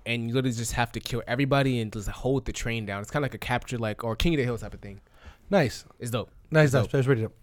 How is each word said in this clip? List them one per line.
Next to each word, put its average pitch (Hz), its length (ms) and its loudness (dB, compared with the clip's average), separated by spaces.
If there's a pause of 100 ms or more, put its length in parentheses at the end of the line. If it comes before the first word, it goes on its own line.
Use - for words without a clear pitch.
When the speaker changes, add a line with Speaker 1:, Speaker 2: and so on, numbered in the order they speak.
Speaker 1:
and 117 220 -2
you 117 80 -2
literally 127 200 2
just 117 180 -4
have 120 180 0
to 110 80 -6
kill - 280 -4
everybody 135 520 2
and 107 120 -4
just 104 180 -8
hold 131 360 -2
the 104 80 -6
train 117 320 -4
down. 101 160 -4
It's 104 80 -10
kinda 147 140 -2
like 123 100 -4
a 107 60 -12
capture, 123 400 -2
like, 107 240 -4
or 113 120 -2
King 165 200 4
of - 20 4
the 131 60 2
Hill 120 160 -2
type 104 160 -12
of - 60 -18
thing. 101 200 -16 (480)
Speaker 2:
Nice. 170 340 2 (160)
Speaker 1:
It's 120 120 -6
dope. 113 180 -4 (220)
Speaker 2:
Nice 156 140 8
Speaker 1:
It's 131 80 4
Speaker 2:
stuff. 127 100 6
Speaker 1:
dope. 113 80 -2
Speaker 2:
That's 135 160 4
really 120 160 4
dope. 110 200 -6